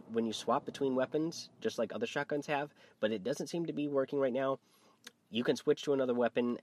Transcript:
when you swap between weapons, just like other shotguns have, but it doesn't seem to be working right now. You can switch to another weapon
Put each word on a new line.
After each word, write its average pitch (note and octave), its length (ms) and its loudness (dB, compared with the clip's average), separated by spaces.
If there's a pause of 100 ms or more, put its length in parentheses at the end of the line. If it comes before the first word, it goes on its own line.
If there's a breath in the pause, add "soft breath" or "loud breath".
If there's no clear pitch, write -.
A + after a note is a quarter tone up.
(120)
when A2+ 140 0
you A2 60 -2
swap A#2+ 340 0
between C3+ 300 -2
weapons, D3+ 540 -2 (100)
just - 180 -2
like A2 160 0
other A2 140 -2
shotguns C#3+ 400 -2
have, D3 260 -2 (280 loud breath)
but A2 100 2
it G2+ 140 -2
doesn't C#3+ 220 -2
seem E3+ 180 -4
to D#3+ 80 -4
be D3 160 -2
working C#3 300 0
right C3+ 140 2
now. C3+ 240 0 (720 soft breath)
You A#2 140 0
can C#3 120 2
switch - 280 0
to D3 100 2
another B2+ 220 2
weapon A#2+ 480 2